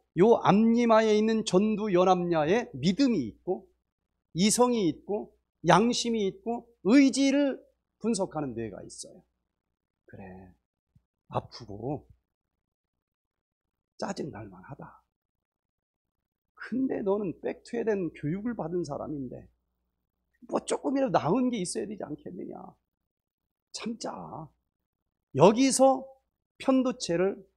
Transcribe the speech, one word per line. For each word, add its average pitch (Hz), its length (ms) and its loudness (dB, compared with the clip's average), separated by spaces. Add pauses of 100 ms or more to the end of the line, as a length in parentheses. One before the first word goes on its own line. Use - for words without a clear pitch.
(180)
요 226 180 8
앞니마에 220 800 4
있는 220 280 2
전두연합냐에 185 1300 2
믿음이 196 540 0
있고 - 420 -8 (640)
이성이 220 560 2
있고 202 460 -6 (320)
양심이 226 600 4
있고 233 420 -8 (160)
의지를 269 760 4 (460)
분석하는 156 480 -4
뇌가 110 280 -10
있어요. - 400 -20 (840)
"그래, 180 500 -20 (760)
아프고 117 760 -10 (1900)
짜증 196 320 -8
날 104 180 -16
만하다. 92 540 -20 (1500)
근데 - 480 -6
너는 196 380 -4
백투에 240 440 -8
대한 196 260 -4
교육을 202 440 -6
받은 175 300 -6
사람인데 131 640 -10 (1000)
뭐 - 120 -2
조금이라도 269 500 -2
나은 214 400 0
게 233 80 -4
있어야 180 280 -6
되지 202 180 -10
않겠느냐. - 500 -12 (1160)
참자." 175 760 -12 (840)
여기서 254 760 4 (500)
편도체를 202 840 0 (120)